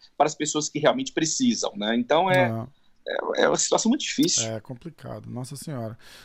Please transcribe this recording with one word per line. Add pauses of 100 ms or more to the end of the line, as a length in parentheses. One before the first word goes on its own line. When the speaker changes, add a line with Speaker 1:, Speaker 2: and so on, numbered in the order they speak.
(180)
Speaker 1:
para
as
pessoas
que
realmente
precisam,
né?
Então,
é,
Speaker 2:
Não. (680)
Speaker 1:
é,
é
uma
situação
muito
difícil.
Speaker 2:
É
complicado,
nossa
senhora. (280)